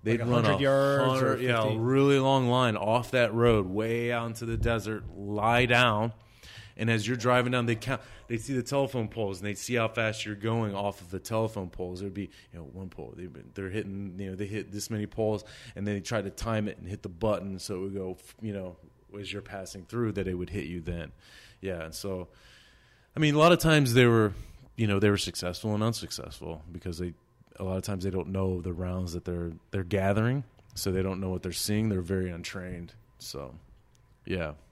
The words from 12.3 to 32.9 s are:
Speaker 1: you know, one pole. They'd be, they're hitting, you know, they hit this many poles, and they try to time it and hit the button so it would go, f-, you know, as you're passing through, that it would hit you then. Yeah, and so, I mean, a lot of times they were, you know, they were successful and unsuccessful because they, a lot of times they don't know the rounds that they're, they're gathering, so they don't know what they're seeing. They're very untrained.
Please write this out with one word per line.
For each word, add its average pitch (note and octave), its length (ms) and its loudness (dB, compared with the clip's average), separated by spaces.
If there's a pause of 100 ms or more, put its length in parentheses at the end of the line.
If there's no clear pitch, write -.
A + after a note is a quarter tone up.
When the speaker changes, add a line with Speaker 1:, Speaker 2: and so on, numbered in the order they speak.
Speaker 1:
you E2+ 60 -14
know, D#2 140 -14
one F#2+ 160 -12
pole. B1+ 280 -14
They'd F2+ 160 -14
be, - 80 -18 (140)
they're F#2+ 160 -8
hitting, G2 480 -6
you F#2+ 120 -6
know, F#2+ 60 -8
they G2+ 100 -6
hit G2+ 240 -8
this G2+ 200 -10
many G#2 160 -2
poles, G#2+ 360 -2 (320)
and G2+ 120 -6
they G2+ 140 -2
try G#2 220 -4
to G2 80 -6
time G#2+ 380 -2
it - 100 -10
and - 80 -14
hit G2+ 160 -10
the G2+ 60 -10
button F#2+ 500 -2
so G2 180 -8
it F2+ 40 -6
would G2 140 -6
go, F#2 260 -6
f-, - 220 -20
you A2 100 -6
know, F#2 240 -8 (420)
as G2 140 -10
you're G2+ 100 -8
passing F#2+ 440 -12
through, A2+ 260 -2
that F#2+ 160 -2
it F#2 60 -2
would F2+ 160 -6
hit D#2+ 160 -4
you E2+ 160 -8
then. E2 280 -6 (520)
Yeah, F2+ 200 -6
and D#2+ 120 -12
so, F#2 340 -6 (880)
I D3+ 40 -2
mean, D3+ 140 4
a D3+ 40 4
lot E3 140 10
of E3+ 60 6
times D3 360 6
they B2 120 10
were, A2 280 6 (420)
you A2+ 100 2
know, G2 140 4
they G#2 100 8
were G2+ 60 6
successful F#2 580 -4
and G#2+ 80 0
unsuccessful E2 880 -6
because E2 280 -8
they, F2+ 160 -4 (440)
a G2 60 -6
lot F#2 140 -2
of F#2+ 60 -6
times F#2+ 200 -4
they G2 60 0
don't F2+ 180 -2
know F#2+ 320 0
the F2 140 -4
rounds F2+ 400 -4
that F2 100 -6
they're, E2+ 280 -4 (180)
they're G2 120 -2
gathering, G2+ 640 2 (300)
so - 180 -2
they F#2 80 2
don't F#2+ 200 -2
know F#2+ 100 -2
what F2+ 120 -4
they're F2+ 100 -6
seeing. G#2+ 360 0
They're F#2+ 140 0
very F#2 280 -2
untrained. F2 640 -10 (260)